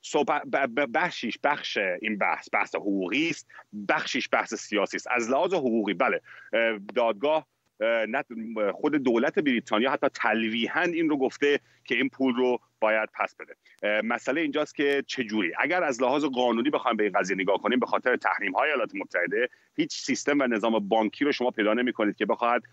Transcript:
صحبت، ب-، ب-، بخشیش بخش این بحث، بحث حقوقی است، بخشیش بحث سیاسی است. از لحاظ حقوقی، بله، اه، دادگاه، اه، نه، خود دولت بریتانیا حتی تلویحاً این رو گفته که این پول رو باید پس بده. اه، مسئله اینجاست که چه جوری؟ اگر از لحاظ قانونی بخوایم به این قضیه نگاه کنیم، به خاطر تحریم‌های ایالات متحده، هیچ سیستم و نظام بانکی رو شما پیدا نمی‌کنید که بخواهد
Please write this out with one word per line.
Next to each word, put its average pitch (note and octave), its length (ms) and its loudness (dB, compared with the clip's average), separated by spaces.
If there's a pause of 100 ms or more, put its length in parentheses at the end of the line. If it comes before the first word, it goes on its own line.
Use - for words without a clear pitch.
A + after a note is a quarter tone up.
صحبت، D3 440 0
ب-، C3+ 340 -2
ب-، C3 140 0
بخشیش D#3 500 -2
بخش C#3+ 340 -2 (240)
این G#2+ 160 -2
بحث، F2+ 360 -2
بحث G2+ 220 0
حقوقی G2 540 0
است، - 180 -8 (420)
بخشیش D3+ 420 -2
بحث A2+ 220 0
سیاسی G2+ 440 -2
است. - 140 -8
از A#2+ 180 0
لحاظ E3+ 240 2
حقوقی، A2+ 400 2
بله، F2+ 280 0 (320)
اه، A2+ 240 2 (180)
دادگاه، A#2+ 520 0 (340)
اه، A2+ 240 2
نه، C3 180 -2 (480)
خود D3 240 0
دولت C3 440 2
بریتانیا A#2+ 520 2
حتی C#3+ 220 2
تلویحاً A2+ 680 0
این E3+ 280 0
رو D3+ 80 0
گفته C3+ 420 2 (260)
که B2 100 -2
این B2+ 140 0
پول C3 260 0
رو B2 240 2 (200)
باید A2 340 2
پس - 220 -4
بده. - 200 -18 (280)
اه، G#2+ 180 2
مسئله A#2+ 400 0
اینجاست D3+ 340 -2
که C#3+ 320 2
چه - 160 -4
جوری؟ G#2 360 0
اگر E3+ 240 0
از C3 180 0
لحاظ C#3+ 240 2
قانونی B2 440 2
بخوایم B2 280 0
به G#2+ 60 2
این G2 100 0
قضیه F#2+ 220 0
نگاه F#2+ 220 0
کنیم، A2+ 220 0
به A2+ 60 0
خاطر A#2+ 300 0
تحریم‌های G#2 540 0
ایالات A2+ 260 -2
متحده، F#2+ 540 -2 (260)
هیچ D3+ 180 -2
سیستم C#3+ 460 -2
و C3+ 40 2
نظام A2+ 360 2
بانکی A2 460 0
رو D3 60 2
شما B2 200 0
پیدا G#2+ 220 2
نمی‌کنید A2+ 420 0
که G#2+ 100 -2
بخواهد A#2 480 0